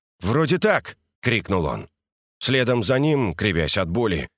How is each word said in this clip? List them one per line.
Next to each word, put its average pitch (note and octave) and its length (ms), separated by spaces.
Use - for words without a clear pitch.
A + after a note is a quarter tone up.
Вроде D3 380
так!» — - 380
крикнул F#2+ 460
он. A#1+ 220
Следом B2 440
за B2+ 160
ним, C#3 360
кривясь E2 440
от F#2 100
боли, F2+ 500